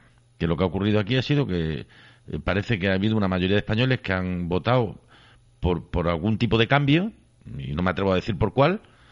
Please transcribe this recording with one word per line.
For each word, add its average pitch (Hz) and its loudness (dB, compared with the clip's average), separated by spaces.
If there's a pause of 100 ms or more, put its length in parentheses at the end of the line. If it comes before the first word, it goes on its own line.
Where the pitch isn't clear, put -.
(380)
que 87 0
lo 82 0
que 87 0
ha - 4
ocurrido 98 0
aquí 107 -2
ha 131 0
sido 143 0
que, 80 -4 (400)
eh, 78 -8
parece 98 -2
que 95 0
ha 95 2
habido 107 0
una 98 2
mayoría 92 2
de 104 2
españoles 123 0
que 95 -4
han 90 -4
votado 113 0 (600)
por, 87 -2
por 87 0
algún 87 0
tipo 117 2
de 113 4
cambio, 147 2 (460)
y - -8
no - -2
me 92 2
atrevo 95 0
a 92 2
decir 90 -2
por 107 0
cuál, 165 2 (320)